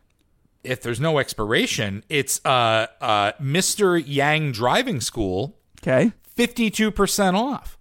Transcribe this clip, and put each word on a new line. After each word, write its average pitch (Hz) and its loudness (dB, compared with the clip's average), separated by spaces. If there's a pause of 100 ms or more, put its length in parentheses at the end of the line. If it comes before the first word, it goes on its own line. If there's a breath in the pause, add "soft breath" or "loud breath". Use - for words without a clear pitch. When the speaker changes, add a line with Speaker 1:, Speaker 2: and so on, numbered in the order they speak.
(640)
Speaker 1:
If 127 -6
there's 120 -4
no 156 0
expiration, 110 -2
it's, 139 -2
uh, 117 2 (120)
uh, 107 2
Mister 175 0
Yang 143 0
Driving 143 0
School. 104 -4 (240)
Speaker 2:
Okay. 131 2 (240)
Speaker 1:
Fifty-two 220 0
percent 190 2
off. 240 -4